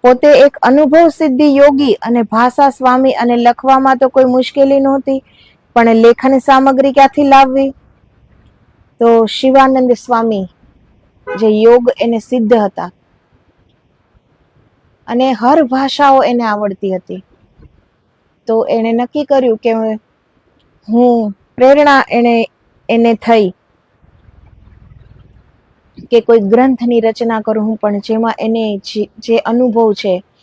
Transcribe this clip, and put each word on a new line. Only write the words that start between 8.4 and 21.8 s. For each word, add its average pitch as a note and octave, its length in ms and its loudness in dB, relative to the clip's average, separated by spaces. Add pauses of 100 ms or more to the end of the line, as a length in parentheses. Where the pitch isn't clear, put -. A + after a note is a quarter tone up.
તો A#3 260 2
શિવાનંદ C4 680 0
સ્વામી A3+ 560 -4 (920)
જે A3 80 0
યોગ A#3 420 2 (100)
એને A#3 180 -2
સિદ્ધ A#3 360 -2
હતા F#3+ 380 -4 (2250)
અને B3+ 260 -2
હર A#3+ 300 0
ભાષાઓ C4+ 600 0
એને A#3+ 220 -2
આવડતી G#3 520 -6
હતી. F#3 280 -14 (1200)
તો A3+ 240 -2
એણે A3+ 220 -2
નક્કી B3 320 -4
કર્યું C4 320 0
કે A3+ 160 -4 (1160)
હું A#3 460 0 (220)
પ્રેરણા C#4 540 4